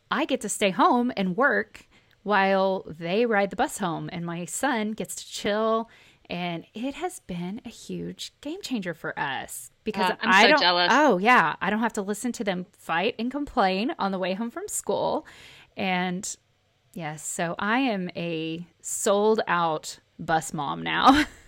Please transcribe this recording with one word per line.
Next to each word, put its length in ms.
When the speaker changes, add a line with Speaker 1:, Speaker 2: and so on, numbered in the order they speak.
Speaker 1:
I 140
get 180
to 80
stay 200
home 480
and 180
work 500
while 640
they 380
ride 240
the 80
bus 220
home. 340
And 120
my 200
son 480
gets 220
to 140
chill. 600
And 440
it 200
has 260
been 460
a 40
huge 720
game 220
changer 320
for 260
us 500
because 280
Speaker 2:
Uh, 100
I'm 100
Speaker 1:
I 120
Speaker 2:
so 80
Speaker 1:
don't, 100
Speaker 2:
jealous. 320
Speaker 1:
oh, 240
yeah. 420
I 100
don't 100
have 140
to 80
listen 320
to 120
them 260
fight 480
and 100
complain 720
on 140
the 60
way 160
home 160
from 180
school. 560
And 580
yes, 320
so 340
I 200
am 360
a 500
sold 640
out 520
bus 340
mom 300
now. 460
<laughs> 60